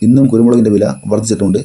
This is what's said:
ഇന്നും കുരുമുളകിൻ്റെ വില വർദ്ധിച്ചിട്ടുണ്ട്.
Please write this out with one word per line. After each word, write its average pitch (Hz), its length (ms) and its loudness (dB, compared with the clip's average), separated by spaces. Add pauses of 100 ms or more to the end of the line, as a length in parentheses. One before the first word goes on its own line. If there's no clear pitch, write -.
ഇന്നും 127 300 2
കുരുമുളകിൻ്റെ 117 440 2
വില 101 100 0 (240)
വർദ്ധിച്ചിട്ടുണ്ട്. 104 560 -2